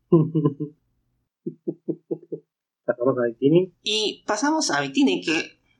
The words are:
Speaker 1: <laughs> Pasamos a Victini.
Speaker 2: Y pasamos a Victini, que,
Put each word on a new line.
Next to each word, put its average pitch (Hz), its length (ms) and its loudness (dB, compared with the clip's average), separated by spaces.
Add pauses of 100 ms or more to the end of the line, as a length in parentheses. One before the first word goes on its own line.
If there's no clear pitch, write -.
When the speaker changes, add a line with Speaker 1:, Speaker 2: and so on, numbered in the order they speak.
(100)
Speaker 1:
<laughs> 147 640 2 (2000)
Pasamos 123 340 -2
a 120 100 0
Victini. 156 440 2 (100)
Speaker 2:
Y 214 440 -4
pasamos 294 440 0
a 143 100 -2
Victini, 143 420 0
que, - 360 -4 (220)